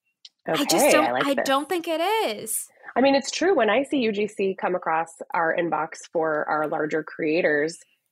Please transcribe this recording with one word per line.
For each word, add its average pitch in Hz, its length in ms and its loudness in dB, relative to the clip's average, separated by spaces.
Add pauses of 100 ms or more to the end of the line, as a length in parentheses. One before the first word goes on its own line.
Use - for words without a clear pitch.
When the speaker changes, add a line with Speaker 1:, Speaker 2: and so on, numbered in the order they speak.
(480)
Speaker 1:
I 208 180 0
just 277 200 4
Speaker 2:
Okay, 277 60 6
Speaker 1:
don't, 302 160 6
Speaker 2:
I 120 40 -2
like 262 140 0
Speaker 1:
I 277 80 0
Speaker 2:
this. 247 100 0
Speaker 1:
don't 269 260 0
think 349 180 -4
it 320 140 -2
is. 339 640 -4 (280)
Speaker 2:
I 233 60 2
mean, 277 140 6
it's 269 160 -2
true. 381 240 2
When 226 140 4
I 240 140 2
see 294 160 -2
U 220 120 2
G 208 160 0
C 190 320 -2
come 185 160 -2
across 165 340 -2 (240)
our 165 220 2
inbox 160 440 -4 (140)
for 160 340 0
our 151 200 0
larger 156 360 -2
creators 160 760 -2 (340)